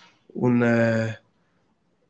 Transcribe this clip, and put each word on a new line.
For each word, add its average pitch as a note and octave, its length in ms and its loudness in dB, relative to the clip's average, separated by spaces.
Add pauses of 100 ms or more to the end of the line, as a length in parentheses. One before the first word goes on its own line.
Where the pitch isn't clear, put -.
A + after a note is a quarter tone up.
(340)
un, A#2+ 300 0
eh, A2+ 580 0 (880)